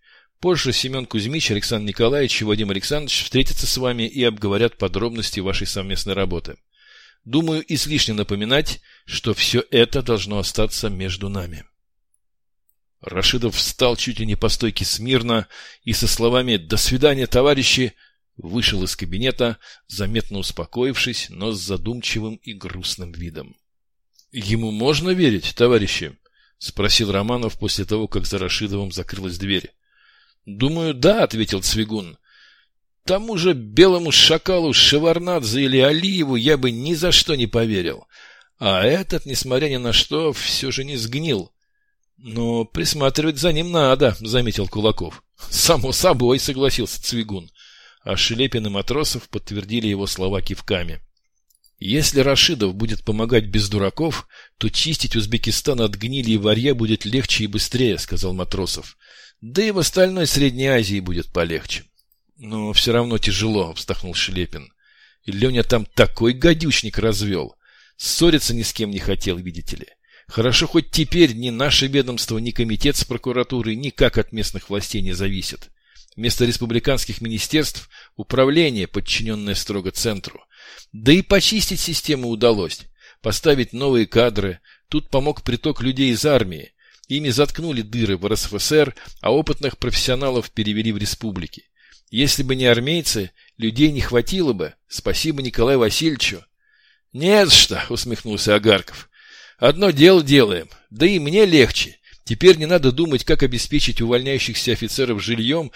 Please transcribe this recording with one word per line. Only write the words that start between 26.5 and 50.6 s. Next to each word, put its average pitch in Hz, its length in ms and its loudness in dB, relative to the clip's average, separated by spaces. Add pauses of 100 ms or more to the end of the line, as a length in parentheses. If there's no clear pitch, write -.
спросил 104 520 0
Романов 110 480 -4
после 104 260 -4
того, 107 240 -4
как 92 160 -2
за 101 140 -4
Рашидовым 98 540 -4
закрылась 92 460 -8
дверь. 98 360 -4 (720)
«Думаю, 147 480 -2
да», 180 300 4
ответил 107 360 -2
Цвигун. 107 580 -4 (840)
«Тому 208 320 -2
же 175 160 2
белому 156 600 4
шакалу 165 600 4
Шеварнадзе 151 920 2
или 131 140 2
Алиеву 156 580 2
я 135 200 4
бы 131 140 2
ни 127 240 -4
за 165 160 0
что - 240 4
не 120 140 -2
поверил. 104 580 -2 (520)
А 95 260 2
этот, 165 420 0
несмотря 131 420 -2
ни 135 80 -4
на 120 160 -2
что, 151 400 0
всё - 380 -4
же 131 140 -4
не 143 120 -8
сгнил». 120 560 -4 (640)
«Но 117 480 -4
присматривать 151 760 0
за 160 140 2
ним 170 200 -2
надо», 135 480 4
заметил 110 480 -2
Кулаков. 104 560 -2 (260)
«Само - 400 2
собой», 131 480 2
согласился 131 640 -2
Цвигун. 104 480 -6 (540)
А 98 120 -4
Шелепин 117 500 -2
и 104 40 -4
Матросов 120 580 -4
подтвердили 104 580 -6
его 98 200 -2
слова 95 360 -2
кивками. 87 580 -4 (760)